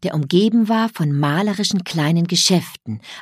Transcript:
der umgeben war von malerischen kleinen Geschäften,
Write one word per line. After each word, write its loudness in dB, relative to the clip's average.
der -4
umgeben 2
war 0
von -2
malerischen 0
kleinen 0
Geschäften, -2